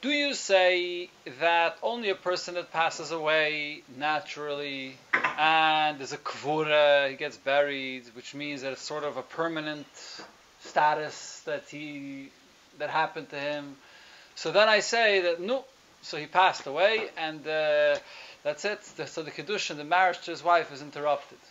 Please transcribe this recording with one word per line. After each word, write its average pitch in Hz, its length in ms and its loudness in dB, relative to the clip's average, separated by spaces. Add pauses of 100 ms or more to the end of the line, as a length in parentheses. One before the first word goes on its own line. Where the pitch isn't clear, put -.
Do 254 80 -2
you 285 240 0
say 180 720 2 (320)
that 170 420 2
only 226 280 -2
a 185 40 2
person 180 400 -4
that 175 160 -8
passes 160 420 -2
away 151 720 0 (140)
naturally 143 1000 -4 (400)
and 156 600 4
there's 135 140 -8
a 143 60 -10
kvura, 147 920 4
he 135 60 -8
gets 147 220 -6
buried, 135 640 0 (100)
which 120 200 -16
means 143 280 -8
that 135 100 -6
it's 127 100 -12
sort 151 220 -6
of 139 120 -4
a 127 60 -6
permanent 151 640 -4 (760)
status 151 840 0
that 143 240 -4
he, 277 600 -12 (480)
that 147 120 -6
happened 151 400 -2
to 151 60 -10
him? 143 400 -6 (580)
So - 180 -6
then 208 160 6
I 214 120 6
say 208 420 4
that 170 180 0
no, 240 240 -4 (380)
so - 160 -10
he 147 80 -6
passed 180 400 4
away 196 500 2
and, 156 300 -6
uh, 147 500 4 (460)
that's 147 240 -4
it. 208 160 -4 (140)
The, 147 100 -8
so 165 160 -10
the 147 80 -10
Kiddush 165 400 -6
and 151 100 -8
the 147 40 -8
marriage 175 360 4
to - 100 -12
his 147 140 -10
wife 160 280 4
is 135 100 -12
interrupted. 143 560 -2 (120)